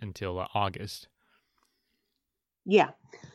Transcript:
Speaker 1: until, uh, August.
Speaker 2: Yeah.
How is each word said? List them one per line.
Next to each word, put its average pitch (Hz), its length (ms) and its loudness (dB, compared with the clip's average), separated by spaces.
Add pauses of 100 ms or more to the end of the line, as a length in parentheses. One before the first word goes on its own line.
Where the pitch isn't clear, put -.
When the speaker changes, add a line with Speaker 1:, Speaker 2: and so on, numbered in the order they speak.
Speaker 1:
until, 92 380 -6
uh, - 120 -6
August. 101 560 -4 (1600)
Speaker 2:
Yeah. 185 240 6 (440)